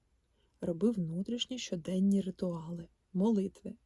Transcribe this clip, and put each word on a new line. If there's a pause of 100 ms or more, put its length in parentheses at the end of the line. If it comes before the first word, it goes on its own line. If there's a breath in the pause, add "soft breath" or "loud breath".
(600)
Роби
внутрішні
щоденні
ритуали, (260)
молитви, (100)